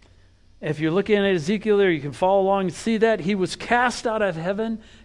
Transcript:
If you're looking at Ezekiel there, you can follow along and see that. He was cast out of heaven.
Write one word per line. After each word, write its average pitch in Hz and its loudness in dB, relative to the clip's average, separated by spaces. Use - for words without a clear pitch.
If 151 -6
you're 156 0
looking 196 2
at 196 2
Ezekiel 196 0
there, 196 4
you 156 0
can 139 -8
follow 190 2
along 190 2
and 165 -2
see 226 -2
that. 214 2
He 175 -2
was 185 -2
cast 240 0
out 220 -2
of 185 -2
heaven. 202 -4